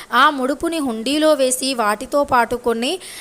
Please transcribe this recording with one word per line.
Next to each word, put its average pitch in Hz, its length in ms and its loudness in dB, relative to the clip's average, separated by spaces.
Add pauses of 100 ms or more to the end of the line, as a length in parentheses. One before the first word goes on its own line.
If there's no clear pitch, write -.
(140)
ఆ 262 160 6
ముడుపుని 294 480 -2
హుండీలో 277 560 0
వేసి, 262 400 0
వాటితో 240 500 0
పాటు 247 320 2
కొన్ని 240 440 -2 (220)